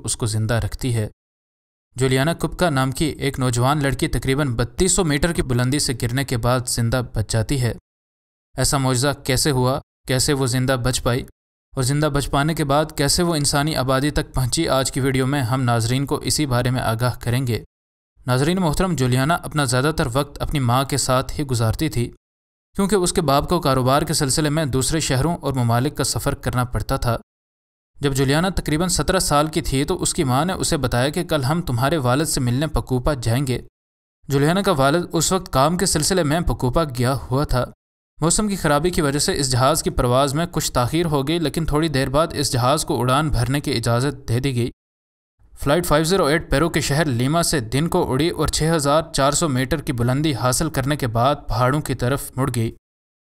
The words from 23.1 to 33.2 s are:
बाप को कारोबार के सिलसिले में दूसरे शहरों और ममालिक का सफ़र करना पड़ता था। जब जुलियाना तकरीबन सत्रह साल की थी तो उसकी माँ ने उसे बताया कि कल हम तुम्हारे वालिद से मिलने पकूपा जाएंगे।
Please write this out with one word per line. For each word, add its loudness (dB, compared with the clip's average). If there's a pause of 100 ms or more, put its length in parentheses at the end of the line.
बाप 2
को 2
कारोबार 2
के -2
सिलसिले 0
में 0
दूसरे 0
शहरों 0
और -4
ममालिक 0
का -2
सफ़र -2
करना -2
पड़ता -4
था। 0 (800)
जब -2
जुलियाना 2
तकरीबन -2
सत्रह 0
साल 2
की -2
थी 0
तो -2
उसकी -2
माँ 2
ने -2
उसे -2
बताया 0
कि -4
कल 0
हम 0
तुम्हारे 0
वालिद 2
से -2
मिलने 0
पकूपा 0
जाएंगे। -2 (640)